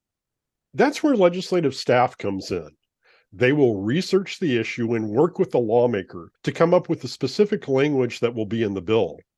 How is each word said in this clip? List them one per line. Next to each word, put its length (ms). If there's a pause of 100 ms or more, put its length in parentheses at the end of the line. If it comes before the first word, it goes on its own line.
(720)
That's 280
where 140
legislative 580
staff 440
comes 340
in. 200 (600)
They 220
will 280
research 580
the 180
issue 380
and 120
work 320
with 120
the 80
lawmaker 760 (100)
to 80
come 220
up 160
with 100
the 80
specific 600
language 500
that 160
will 100
be 180
in 100
the 80
bill. 380 (180)